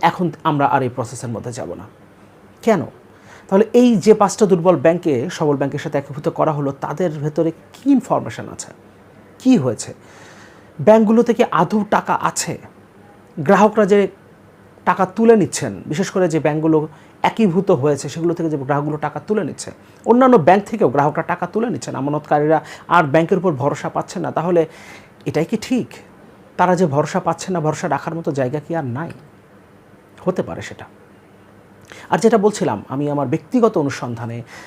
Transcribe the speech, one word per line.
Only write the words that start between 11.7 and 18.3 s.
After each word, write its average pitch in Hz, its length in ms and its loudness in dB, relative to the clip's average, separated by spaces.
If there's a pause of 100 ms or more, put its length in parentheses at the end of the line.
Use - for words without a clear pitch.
টাকা 190 380 -2
আছে? - 360 -6 (840)
গ্রাহকরা 208 460 4
যে 196 220 4 (800)
টাকা 180 200 0
তুলে 226 300 4
নিচ্ছেন, 131 500 -2
বিশেষ 156 260 -4
করে 185 160 2
যে 160 120 0
ব্যাংকগুলো 156 480 2 (360)
একীভূত 190 480 2
হয়েছে, 143 380 0
সেগুলো 170 240 -2